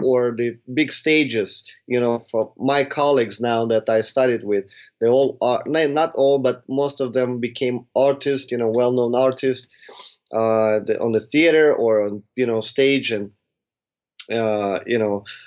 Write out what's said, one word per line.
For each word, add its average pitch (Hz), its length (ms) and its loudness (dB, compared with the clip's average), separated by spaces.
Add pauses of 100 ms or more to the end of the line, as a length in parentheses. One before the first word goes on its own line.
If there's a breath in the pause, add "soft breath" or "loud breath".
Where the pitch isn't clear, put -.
or 123 340 2
the 120 220 -4 (160)
big 135 180 -2
stages, 127 720 0 (220 loud breath)
you 123 140 0
know, 120 180 2
for 113 400 -4
my 139 260 0
colleagues 139 560 0
now 117 280 0
that 110 200 0
I 110 140 2
studied 123 420 0
with. 101 220 -2 (340 loud breath)
They 113 80 2
all 131 340 2
are, 123 220 0 (100)
n-, 156 200 0
not 160 220 0
all, 139 240 4
but 127 280 -2
most 139 340 -4
of 127 120 -4
them 123 260 0
became 120 460 -4 (100)
artists, 139 560 0
you 123 60 -4
know, 117 100 0
well-known 123 460 0
artists, 131 540 0 (640 loud breath)
uh, 110 460 2
the, 104 200 -2
on 113 120 -2
the 110 100 2
theater 156 520 4
or 107 340 2
on, 104 160 -8 (120)
you 123 120 0
know, 113 140 -2
stage. 135 500 0
And, 104 200 -6 (1040)
uh, 107 540 -2
you 120 100 0
know, 104 260 -2 (240 loud breath)